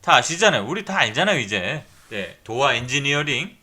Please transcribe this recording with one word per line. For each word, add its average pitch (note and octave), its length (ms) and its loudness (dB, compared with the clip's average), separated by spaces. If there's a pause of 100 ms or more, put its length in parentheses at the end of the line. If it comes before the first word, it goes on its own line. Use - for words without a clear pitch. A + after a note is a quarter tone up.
다 E3 160 4
아시잖아요. D#3+ 500 2
우리 F#3+ 180 -6
다 F#3+ 140 -4
알잖아요, D3+ 420 2
이제. G#2+ 440 -4 (260)
네, G2 340 -10
도화 B2+ 300 0
엔지니어링. C#3+ 880 -2